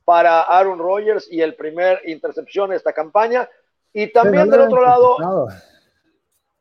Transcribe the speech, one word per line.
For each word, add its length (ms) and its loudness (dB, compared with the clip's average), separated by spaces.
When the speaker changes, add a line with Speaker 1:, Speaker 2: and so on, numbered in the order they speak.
Speaker 1:
para 380 2
Aaron 380 0
Rodgers 520 -4
y 120 -6
el 120 -4
primer 520 -4
intercepción 640 -8
de 60 -4
esta 160 -4
campaña. 560 -2
Y 180 -6
también 380 2
Speaker 2:
Pero 140 4
Speaker 1:
del 100 2
otro 100 2
lado, 360 4
Speaker 2:
interceptado. 300 -4